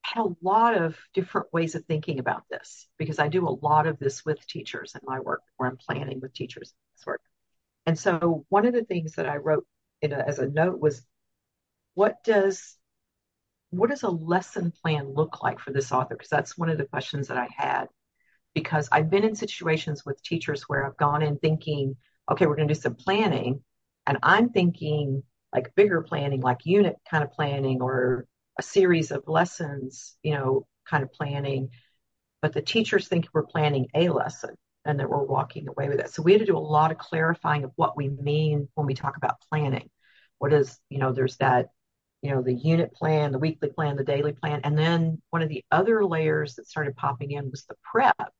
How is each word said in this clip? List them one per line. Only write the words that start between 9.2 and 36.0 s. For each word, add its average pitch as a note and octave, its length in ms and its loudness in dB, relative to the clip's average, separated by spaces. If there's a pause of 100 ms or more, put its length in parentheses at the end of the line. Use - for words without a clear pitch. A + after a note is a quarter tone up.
I D3 80 -4
wrote D3+ 320 0 (340)
in D3 120 -2
a, C#3 60 -4
as C#3 200 -2
a C3+ 80 0
note D#3 320 0
was, C#3+ 260 0 (880)
what - 300 2
does, G3 540 0 (920)
what G3 180 2
does C#4 140 -4
a G#3+ 60 0
lesson E3+ 600 -2
plan C#3+ 420 -4
look D#3 300 -2
like - 160 -2
for C#3 140 -12
this C3+ 180 -2
author? B2+ 240 -2
'Cause - 140 -20
that's D3 280 -2
one E3 120 0
of D#3 80 0
the C#3+ 80 -2
questions C#3+ 420 -6
that B2+ 100 -4
I B2 160 -4
had, C3+ 340 -2 (680)
because D#3+ 400 -2
I've D#3 160 4
been G3+ 160 4
in A3 100 0
situations D#3+ 680 -4
with C#3 180 -8
teachers D#3 460 -4
where C#3 160 -2
I've - 100 -8
gone D3 260 2
in D3 160 0
thinking, D3 600 -2 (340)
"Okay, - 140 4
we're D3 100 2
gonna D3 140 2
do D3+ 60 2
some B2 200 -4
planning." F3+ 680 0 (440)
And C#3 160 0
I'm A3 280 6
thinking, D3+ 720 0 (300)
like, - 220 -2
bigger G3 260 6
planning, C#3+ 400 -2
like B2+ 240 0
unit F#3 320 4 (120)
kind D#3 140 2
of C#3 80 -6
planning C#3 500 0
or B2+ 460 0 (320)
a - 20 -6
series F3+ 500 4
of C#3+ 180 -6
lessons, D3+ 920 -4
you D3+ 120 0
know, C3+ 340 0 (180)
kind C#3 180 0
of C3 100 -10
planning. C#3 560 -4 (720)
But D3+ 100 0
the - 100 -2
teachers A3 460 0
think E3+ 240 0
we're D#3 140 0
planning C#3+ 500 0
a E3+ 140 4
lesson - 460 -4 (280)
and D3 160 -2
that B2+ 100 -2
we're C#3+ 140 0
walking C#3 460 -4
away C#3 180 -4
with C#3+ 140 0